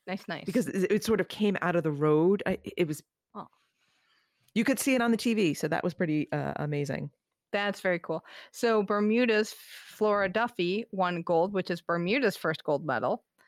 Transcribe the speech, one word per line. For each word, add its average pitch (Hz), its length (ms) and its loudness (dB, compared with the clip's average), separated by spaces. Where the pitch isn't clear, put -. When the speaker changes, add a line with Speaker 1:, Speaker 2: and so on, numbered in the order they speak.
Speaker 1:
Nice, 190 220 -8
nice. 170 180 -8
Speaker 2:
Because 196 220 0
it, 185 240 0
it 208 120 2
sort 220 160 0
of - 80 0
came 202 340 0
out 170 140 0
of 165 80 2
the 156 80 0
road. 156 540 4
I, - 140 -2
it 170 100 2
was 147 140 -6
Speaker 1:
Oh. 202 140 -14
Speaker 2:
You 226 100 2
could 262 160 2
see 262 160 2
it 247 60 2
on 233 100 4
the 226 60 4
T 233 160 0
V, 190 200 2
so 160 140 -4
that 160 160 -2
was 180 100 0
pretty, 151 380 0
uh, 143 240 -2
amazing. 147 540 -4
Speaker 1:
That's 202 300 -2
very 180 180 0
cool. 165 240 -6
So 220 320 2
Bermuda's 214 680 2
Flora 202 420 2
Duffy 202 600 -2
won 180 300 -2
gold, 175 300 2
which 185 180 -2
is 170 120 -4
Bermuda's 185 560 0
first 160 260 -4
gold 151 220 -2
medal. 135 400 -2